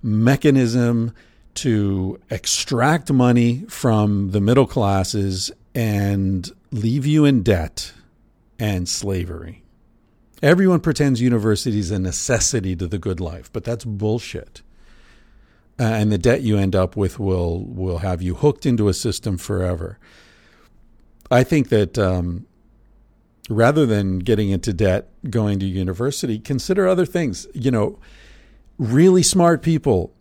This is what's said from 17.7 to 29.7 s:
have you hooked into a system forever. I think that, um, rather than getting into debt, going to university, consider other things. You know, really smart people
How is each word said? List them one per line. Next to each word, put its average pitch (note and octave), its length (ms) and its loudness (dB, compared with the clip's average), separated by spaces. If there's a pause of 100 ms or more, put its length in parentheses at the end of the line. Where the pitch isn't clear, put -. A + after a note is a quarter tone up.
have F2+ 220 -4
you F2+ 140 -4
hooked - 320 0
into A2 220 2
a F#2 40 2
system F#2+ 460 -4
forever. F2+ 600 -4 (1300)
I B2+ 120 4
think D3 280 0
that, G#2 260 2
um, F2+ 500 -2 (1040)
rather B2 380 4
than G2+ 320 0
getting G#2 320 0
into F#2+ 240 -2
debt, F#2 340 0 (200)
going G#2 300 -2
to F#2+ 80 -4
university, G2 720 -4
consider F#3 480 -2
other F3+ 200 2
things. C#3+ 480 -4
You B2+ 160 -2
know, B2 280 0 (800)
really D#3+ 440 4
smart E3+ 400 2
people C3+ 580 0